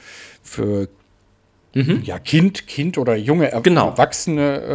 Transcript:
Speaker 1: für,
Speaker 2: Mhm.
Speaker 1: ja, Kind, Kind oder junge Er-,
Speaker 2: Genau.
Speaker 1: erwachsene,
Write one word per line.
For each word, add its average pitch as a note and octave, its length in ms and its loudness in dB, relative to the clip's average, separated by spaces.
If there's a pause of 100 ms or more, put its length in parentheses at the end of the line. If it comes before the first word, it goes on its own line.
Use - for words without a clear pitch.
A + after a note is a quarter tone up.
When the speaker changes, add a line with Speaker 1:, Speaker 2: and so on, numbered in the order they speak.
(420)
Speaker 1:
für, G2+ 460 -4 (840)
Speaker 2:
Mhm. C3+ 300 0
Speaker 1:
ja, - 140 -10
Kind, F3+ 480 0
Kind E3+ 320 -6
oder B2 180 0
junge C#3+ 340 0
Er-, A#2 100 -4
Speaker 2:
Genau. C#3+ 300 4
Speaker 1:
erwachsene, C#3+ 680 0 (140)